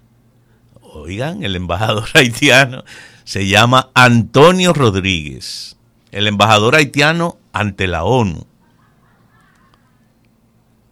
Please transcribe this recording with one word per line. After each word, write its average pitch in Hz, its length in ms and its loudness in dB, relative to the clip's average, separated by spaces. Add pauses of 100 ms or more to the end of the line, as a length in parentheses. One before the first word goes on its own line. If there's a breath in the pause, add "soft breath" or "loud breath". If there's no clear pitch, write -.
(920)
Oigan, 104 520 -10
el 98 100 -6
embajador 101 560 -4
<laughs> - 40 -2
haitiano 131 720 2 (400 loud breath)
se 98 220 -8
llama 120 480 2
Antonio 135 800 4
Rodríguez, 92 1040 -4 (340)
el 101 160 -6
embajador 107 480 2
haitiano 156 640 -2 (140)
ante 98 340 -4
la 85 180 -4
onu. 107 420 -2 (2500)